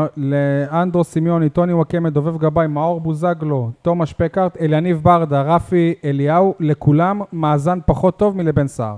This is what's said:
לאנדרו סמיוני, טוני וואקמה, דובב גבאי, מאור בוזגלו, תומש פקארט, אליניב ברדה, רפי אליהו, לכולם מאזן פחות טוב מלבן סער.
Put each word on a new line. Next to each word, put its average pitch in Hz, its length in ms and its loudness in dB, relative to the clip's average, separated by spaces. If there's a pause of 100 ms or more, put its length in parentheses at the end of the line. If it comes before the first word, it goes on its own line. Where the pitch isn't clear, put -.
(180)
לאנדרו 143 840 0
סמיוני, 165 460 0
טוני 175 240 0
וואקמה, 170 360 0
דובב 151 280 -2
גבאי, 156 300 0
מאור 156 340 -2
בוזגלו, 156 680 -2 (100)
תומש 170 320 -2
פקארט, 175 480 -2
אליניב 160 420 0
ברדה, 165 380 2
רפי 170 520 2 (120)
אליהו, 151 540 2
לכולם 160 640 2 (120)
מאזן 156 520 0
פחות 175 340 0
טוב 202 180 0
מלבן 151 300 0
סער. 110 300 -8